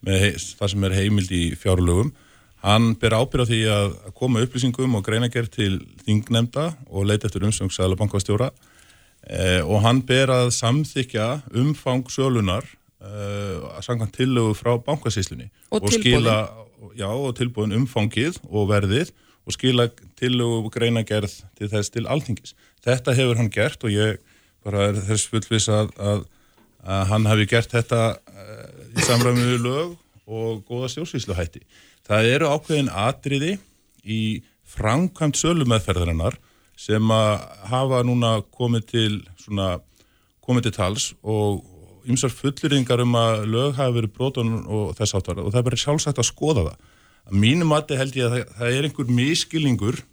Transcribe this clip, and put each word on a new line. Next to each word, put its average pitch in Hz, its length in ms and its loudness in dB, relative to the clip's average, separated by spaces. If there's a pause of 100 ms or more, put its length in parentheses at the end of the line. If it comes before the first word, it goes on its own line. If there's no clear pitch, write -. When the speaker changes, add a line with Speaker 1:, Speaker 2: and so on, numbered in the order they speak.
Speaker 1:
með 95 180 0
hei-, 98 160 0
það - 320 -6
sem 98 140 -2
er 95 100 0
heimild 98 380 2
í 87 120 0 (140)
fjárlögum. 92 560 2 (500)
Hann 110 300 4
ber 110 240 2
ábyrgð 131 240 0
á 113 80 0
því 113 160 2
að, 104 300 2 (100)
að 92 80 -18
koma 123 320 0
upplýsingum 123 480 0
og 101 100 0
greinargerð 113 460 -2
til 98 300 0 (260)
þingnefnda 120 680 0 (160)
og 101 180 0
leita 104 160 0
eftir 92 160 -2
umsögn 101 320 -2
seðlabankastjóra. 101 760 0 (800)
Eh, 92 320 0
og 98 220 2
hann 120 180 4
ber 131 320 2
að 123 160 4
samþykkja 120 760 -2 (280)
umfang 131 560 0
sölunar, 120 560 0 (320)
eh, 101 840 -10
samkvæmt 117 360 -4
tillögu 120 400 2
frá 120 240 0
Bankasýslunni. 120 680 -4 (220)
Speaker 2:
Og 202 120 -2
Speaker 1:
Og 208 80 2
skila, 113 580 2
Speaker 2:
tilboðin. - 480 -20
Speaker 1:
já, 98 100 -6
og 123 300 -4
tilboðin, 107 400 -2
umfangið 120 600 0 (100)
og 104 200 0
verðið 104 420 0 (360)
og - 60 -6
skila 123 340 2 (300)
tillögu 117 480 0
og 107 80 -8
greinargerð 113 680 -2 (120)
til 107 140 -6
þess 104 220 -2
til 117 160 -6
Alþingis. - 460 -4 (320)
Þetta 127 280 0
hefur 120 240 4
hann 113 120 2
gert - 340 -2
og 110 80 -2
ég 104 260 0 (480)
bara 101 240 0
er 101 40 0
þess 98 360 -2
fullviss 110 400 0
að, 107 280 0
að, 101 280 -2 (580)
að 95 240 -2
hann 110 180 2
hafi 107 200 4
gert 117 240 0
þetta, 113 560 0
eh, 107 720 -14
í - 80 0
samræmi 123 480 4
við 120 80 0
lög 156 360 -2 (300)
og 110 380 -6
góða 123 240 -6
stjórnsýsluhætti. 110 720 -6 (480)
Það 107 160 2
eru 143 240 2
ákveðin 143 400 0
atriði 139 720 -2 (460)
í 110 360 -4 (240)
framkvæmd 147 720 0
sölumeðferðarinnar 101 1000 0 (400)
sem 107 260 0 (100)
að 107 300 2 (260)
hafa 131 340 0
núna 120 460 2
komið 117 380 -2
til 107 340 -2 (160)
svona, 95 420 -4 (640)
komið 123 220 0
til 113 80 -2
tals 101 420 -2 (100)
og 104 380 0 (460)
ýmsar 123 260 0
fullyrðingar 135 680 0
um 120 120 2
að 113 320 2
lög 120 300 0
hafi 131 260 0
verið 107 120 -4
brotin 117 520 -2
og 107 320 -4
þess 107 160 -2
háttar 92 240 -2
og 101 160 -4
það 123 60 2
er 120 100 0
bara 117 80 -2
sjálfsagt 147 400 -2
að 120 140 0
skoða 147 400 0
það. - 60 -18 (500)
Að 98 100 0
mínu 143 300 4
mati 151 280 2
held 131 200 -2
ég 127 100 0
að 117 80 0
það, 123 240 -6
það 120 160 -2
er 139 160 0
einhver 131 240 -2
misskilningur 127 880 0 (120)